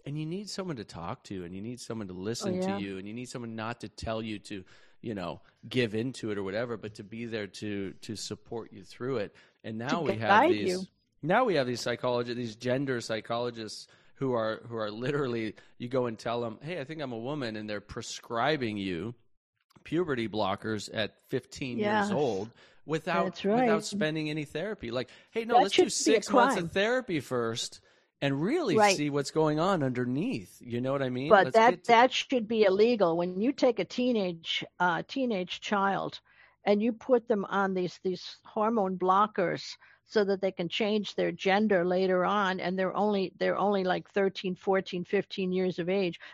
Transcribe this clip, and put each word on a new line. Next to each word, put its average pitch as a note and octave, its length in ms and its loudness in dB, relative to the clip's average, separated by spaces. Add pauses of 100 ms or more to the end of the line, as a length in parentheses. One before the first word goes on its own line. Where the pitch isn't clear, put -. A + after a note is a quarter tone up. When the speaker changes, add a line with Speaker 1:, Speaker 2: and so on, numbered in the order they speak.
Speaker 1:
And C#3+ 120 -8
you D#3 80 -6
need F#3+ 240 -8
someone F3+ 260 -6
to G#2 80 -10
talk F2+ 400 -10
to, F#2 200 -8
and E2+ 100 -10
you F#2+ 80 -10
need A#2 180 -10
someone A2 280 -8
to F#2 60 -10
listen A#2+ 480 -4
Speaker 2:
Oh, F#3 40 0
yeah. G3 100 -2
Speaker 1:
to G3+ 60 -6
you, F#3+ 160 -6
and G2 100 -12
you A2 60 -10
need B2 160 -10
someone A#2 260 -10
not A2+ 240 -6
to A2 80 -10
tell A2+ 340 -6
you G#2+ 180 -8
to, G2 220 -12 (380)
you A#2 140 -6
know, F2 260 -6 (280)
give A#2 260 0
into A2+ 360 -4
it G#2 60 -2
or G2+ 60 -4
whatever, A2 340 -4
but G#2+ 200 -12
to A#2 60 -12
be A2+ 220 -10
there A2 220 -6
to, G2+ 560 -6
to A2 120 -8
support - 560 -10
you G2+ 140 -18
through B2 320 -6
it. G2+ 180 -4 (300)
And A2 160 -8
Speaker 2:
to A#2+ 60 -6
Speaker 1:
now D#3+ 160 -2
we C3+ 100 0
have A2 160 -2
Speaker 2:
guide A#3 240 8
Speaker 1:
these, G3 160 0
Speaker 2:
you. F#3 180 -4 (360)
Speaker 1:
now G3 220 2
we G#3 100 2
have C3+ 120 4
these B2 160 -4
psychologi-, A#2+ 540 -2
these A#2+ 180 -6
gender B2 460 0
psychologists A2+ 880 -6 (280)
who C3 180 -2
are, A2 340 0
who A#2 80 -8
are G#2+ 140 -4
literally, A#2+ 640 -2 (220)
you B2 100 -8
go B2+ 180 0
and A#2 100 -4
tell A#2+ 240 -4
them, A2+ 220 -6
"Hey, E3+ 180 -8
I C3+ 40 -8
think D#3 160 -12
I'm C3 120 -6
a A2+ 60 -8
woman," B2 380 -6
and G#2+ 120 -8
they're G#2 120 -6
prescribing A#2+ 960 -2
you F#2+ 380 -4 (680)
puberty D3 460 -2
blockers G#2 640 -2
at G#2 220 -2 (140)
fifteen C3 500 -6
years G#3 300 2
Speaker 2:
Yes. G#3 40 -2
Speaker 1:
old A#2 380 0 (360)
without, E3 380 0
Speaker 2:
That's F#3 200 -6
right. A3 180 4
Speaker 1:
without G#3+ 220 2
spending D#3 460 -2
any D3+ 140 -4
therapy. D#3 460 -6
Like, A#2+ 200 -4 (200)
"Hey, A3+ 140 -4
no, A3+ 100 0
Speaker 2:
That F#4 100 10
Speaker 1:
let's G4 100 0
do F4 140 6
Speaker 2:
shouldn't - 160 -2
be D#4 80 6
a - 20 8
Speaker 1:
six G#3 160 2
months B3 260 6
of F#3 60 0
Speaker 2:
crime. E3+ 80 -4
Speaker 1:
therapy G#3 500 2
first A#2 600 -4 (400)
and C#3 200 0
really B3 360 2
Speaker 2:
Right. G#3 200 6
Speaker 1:
see D3 140 0
what's C#3+ 220 -2
going D#3 260 4
on F3 240 2
underneath." B2+ 800 -2
You A#2+ 200 -4
know C3 120 0
what C#3 100 0
I B2+ 80 -2
mean? B2+ 180 -4
Speaker 2:
But G3 180 8
Speaker 1:
Let's - 100 0
Speaker 2:
that, A3 140 8
Speaker 1:
get F3 140 -6
to - 40 -4
Speaker 2:
that A#3 240 6
should A#3+ 340 -2
be A3 180 2
illegal. G3 520 4
When F3+ 240 -2
you B3 120 2
take B3 260 2
a F#3 60 0
teenage, F#3+ 800 -2 (140)
uh, E3+ 300 2
teenage A#3 520 -2
child G3 600 0 (440)
and G#3 160 4
you A#3 120 2
put A#3+ 360 2
them G#3 180 2
on F#3+ 280 0
these, F3+ 280 -2
these - 420 -4
hormone G#3+ 520 0
blockers F#3 800 2 (300)
so G#3+ 180 2
that F#3+ 160 0
they F#3+ 120 0
can F3 160 -4
change G#3 460 0
their F3 180 0
gender F#3+ 520 4
later F3+ 400 4
on, F#3+ 360 0
and F#3 180 -2
they're F#3 180 0
only, G3 420 2
they're F#3 200 2
only, G3 260 2
like, F3 260 0
thirteen, G3 440 0
fourteen, F#3+ 500 0
fifteen F#3 480 -2
years F#3 260 0
of E3+ 100 -4
age, F#3 320 -2 (140)